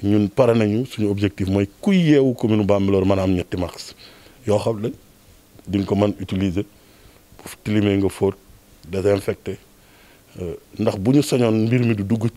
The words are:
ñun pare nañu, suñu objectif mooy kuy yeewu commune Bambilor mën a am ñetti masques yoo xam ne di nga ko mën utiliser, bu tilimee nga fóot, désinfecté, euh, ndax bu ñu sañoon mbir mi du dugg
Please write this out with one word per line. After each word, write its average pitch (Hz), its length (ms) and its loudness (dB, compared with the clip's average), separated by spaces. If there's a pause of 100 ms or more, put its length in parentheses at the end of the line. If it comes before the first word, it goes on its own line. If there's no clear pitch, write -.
ñun 104 260 2
pare 117 260 2
nañu, 113 320 0
suñu 107 240 -4
objectif 98 380 -2
mooy 101 200 0 (120)
kuy 202 160 0 (140)
yeewu 135 240 4
commune 107 300 0
Bambilor 98 400 2
mën 98 140 2
a 95 40 -2
am 95 120 2
ñetti 90 220 -4
masques - 380 -8 (520)
yoo 104 120 2
xam 110 220 -4
ne 117 120 -6 (720)
di 95 120 -2
nga 98 80 -2
ko 104 100 -2
mën 104 240 2
utiliser, 95 420 -4 (800)
bu - 80 -18 (140)
tilimee 104 320 2
nga 98 120 2
fóot, 98 260 -2 (540)
désinfecté, 98 680 -2 (840)
euh, 87 140 -8 (240)
ndax 104 200 -2
bu 98 140 0
ñu 143 100 6
sañoon 113 440 0
mbir 123 140 2
mi 117 140 0
du 104 100 -4
dugg 110 320 -2